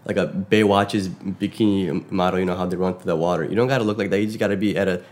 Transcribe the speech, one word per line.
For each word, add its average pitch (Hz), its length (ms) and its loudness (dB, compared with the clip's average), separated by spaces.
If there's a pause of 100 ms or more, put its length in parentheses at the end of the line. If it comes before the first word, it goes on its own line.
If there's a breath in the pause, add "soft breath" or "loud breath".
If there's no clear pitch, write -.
like 98 120 -2
a 92 100 0
Baywatch's 101 800 2
bikini 95 1040 -2
model, 92 280 2
you 92 60 2
know, 90 100 0
how 92 100 -2
they 92 100 -4
run 92 200 0
through - 100 -14
the 87 100 0
water. 85 280 0
You 78 120 -4
don't 120 120 2
gotta 131 160 0
look 104 160 0
like 101 100 -2
that. 98 100 0
You 110 60 0
just 110 140 -6
gotta 101 180 0
be 98 180 0
at 95 120 0
a 90 240 -2